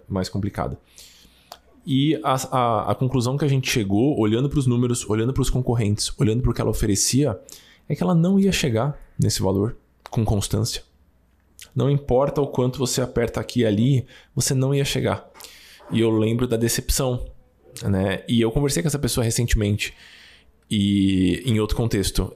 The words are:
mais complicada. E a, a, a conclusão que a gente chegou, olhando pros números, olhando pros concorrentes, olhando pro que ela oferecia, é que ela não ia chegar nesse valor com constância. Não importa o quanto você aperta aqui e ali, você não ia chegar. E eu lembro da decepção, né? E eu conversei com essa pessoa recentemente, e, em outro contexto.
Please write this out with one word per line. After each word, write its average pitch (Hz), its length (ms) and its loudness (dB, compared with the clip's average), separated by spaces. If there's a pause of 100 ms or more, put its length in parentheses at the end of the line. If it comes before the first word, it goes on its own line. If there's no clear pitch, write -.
mais 92 200 -4
complicada. - 500 -6 (1080)
E 143 360 2
a, 139 120 0
a, 120 580 0
a - 20 2
conclusão 127 420 0
que 147 80 -2
a 147 40 2
gente 135 220 0
chegou, 110 480 2
olhando 113 300 2
pros 139 180 0
números, 120 420 0
olhando 113 260 0
pros 131 160 0
concorrentes, 117 680 0
olhando 113 240 2
pro 117 120 0
que - 80 -8
ela 113 80 0
oferecia, 110 680 0 (500)
é 151 60 -2
que - 80 -4
ela 180 120 2
não 180 260 4
ia 196 120 4
chegar 135 460 0 (200)
nesse 104 240 0
valor 98 340 0 (340)
com 113 140 0
constância. 107 580 -2 (920)
Não 127 160 0
importa 139 500 0
o 139 60 2
quanto 127 320 -2
você 127 240 -2
aperta 117 360 -2
aqui 113 220 -4
e 113 60 4
ali, 117 400 2 (280)
você 135 200 -2
não 131 200 0
ia 139 100 0
chegar. 120 460 -4 (600)
E 113 100 0
eu 113 100 4
lembro 113 380 2
da 117 80 0
decepção, 123 720 -2 (560)
né? 98 440 0
E 120 140 2
eu 113 100 2
conversei 143 320 0
com 165 60 0
essa 143 100 -2
pessoa 135 240 -2
recentemente, 113 720 0 (760)
e, 98 760 2
em 110 160 2
outro 107 160 0
contexto. 98 600 -2